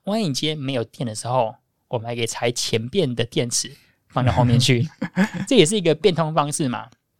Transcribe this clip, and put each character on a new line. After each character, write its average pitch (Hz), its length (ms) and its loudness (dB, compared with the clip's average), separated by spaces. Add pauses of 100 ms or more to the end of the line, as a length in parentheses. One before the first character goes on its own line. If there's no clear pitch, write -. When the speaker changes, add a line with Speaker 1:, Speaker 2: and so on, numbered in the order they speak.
Speaker 1:
万 214 160 -2
一 202 60 -2
你 135 80 -2
今 151 140 -4
天 156 100 -4
没 135 140 -6
有 120 100 -2
电 - 240 -8
的 107 80 -8
时 123 140 -10
候， 123 260 0 (320)
我 123 100 -6
们 113 120 -6
还 120 80 -6
可 120 40 -4
以 113 60 -2
拆 120 240 -2
前 117 380 -2
边 147 260 0
的 120 100 -2
电 120 240 -4
池 - 220 -4 (380)
放 127 160 -2
到 123 80 4
后 120 120 4
面 120 140 6
去， 127 300 4 (260)
Speaker 2:
<laughs> - 320 -2
Speaker 1:
这 277 80 0
也 190 100 10
是 202 120 0
一 202 40 0
个 165 140 2
变 185 180 2
通 156 220 -4
方 147 180 0
式 143 160 -2
嘛。 113 200 -8 (300)